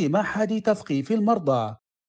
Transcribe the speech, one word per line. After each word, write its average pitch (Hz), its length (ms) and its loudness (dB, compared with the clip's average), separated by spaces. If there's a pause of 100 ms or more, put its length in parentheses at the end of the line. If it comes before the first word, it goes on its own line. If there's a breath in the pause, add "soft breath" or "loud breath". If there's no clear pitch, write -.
معهد 208 520 0
تثقيف 196 500 -2
المرضى 156 640 0 (340)